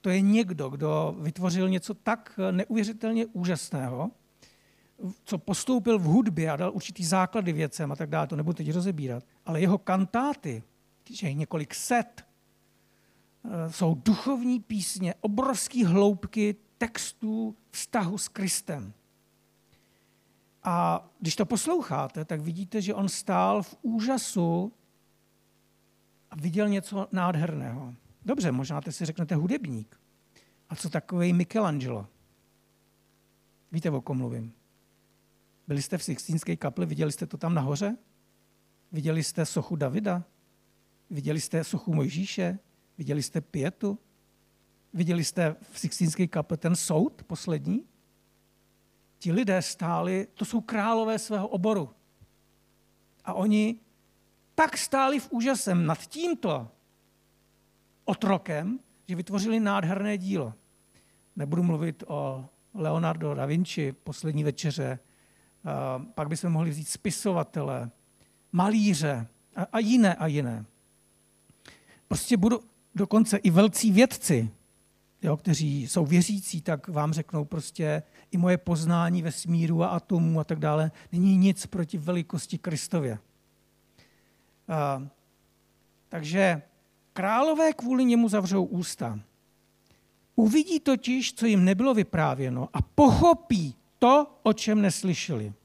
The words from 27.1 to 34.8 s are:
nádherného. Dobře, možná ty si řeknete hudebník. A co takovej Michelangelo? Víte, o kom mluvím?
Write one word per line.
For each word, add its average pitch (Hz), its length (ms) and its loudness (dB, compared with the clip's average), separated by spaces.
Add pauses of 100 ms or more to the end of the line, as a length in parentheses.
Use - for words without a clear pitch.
nádherného. 151 840 -2 (300)
Dobře, 214 280 0
možná 139 280 -4
ty 156 120 -10
si - 120 -6
řeknete 160 300 -4
hudebník. 156 680 -4 (680)
A 160 80 -10
co 160 140 -8
takovej 175 420 0
Michelangelo? 147 720 -2 (1700)
Víte, 165 180 -2
o 135 100 -2
kom 135 180 -6
mluvím? 117 340 -6 (1160)